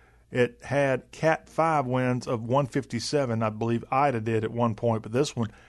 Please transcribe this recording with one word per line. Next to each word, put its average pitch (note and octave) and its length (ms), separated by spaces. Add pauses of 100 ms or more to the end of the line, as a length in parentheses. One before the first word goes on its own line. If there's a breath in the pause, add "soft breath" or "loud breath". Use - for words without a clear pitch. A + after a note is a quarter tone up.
(300 soft breath)
It A#2+ 340
had C3+ 480
Cat - 360
five D#3 380
winds B2+ 400
of B2 160
one B2+ 240
fifty-seven, A#2+ 760
I A2 60
believe A#2 420
Ida C3+ 300
did A2 240
at A2 80
one A#2 220
point, A2 280
but G#2+ 100
this C#3 220
one A2+ 140 (200 soft breath)